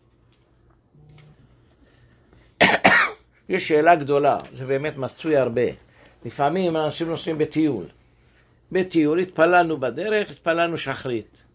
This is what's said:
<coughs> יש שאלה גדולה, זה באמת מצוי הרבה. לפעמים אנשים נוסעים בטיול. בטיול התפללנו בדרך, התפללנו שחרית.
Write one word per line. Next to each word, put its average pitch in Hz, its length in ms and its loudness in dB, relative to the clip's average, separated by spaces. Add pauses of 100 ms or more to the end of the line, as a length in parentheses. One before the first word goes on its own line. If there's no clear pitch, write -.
(2750)
<coughs> - 20 4 (840)
יש 185 180 -4
שאלה 165 280 6
גדולה, 139 420 0 (160)
זה 127 120 -12
באמת 139 320 -4
מצוי 139 400 -2
הרבה. 123 240 0 (640)
לפעמים 160 520 -2
אנשים 156 320 -4
נוסעים 160 280 -6
בטיול. 151 480 0 (840)
בטיול 165 480 0
התפללנו 175 600 2
בדרך, 175 520 -4
התפללנו 165 460 -2
שחרית. 127 680 -8 (100)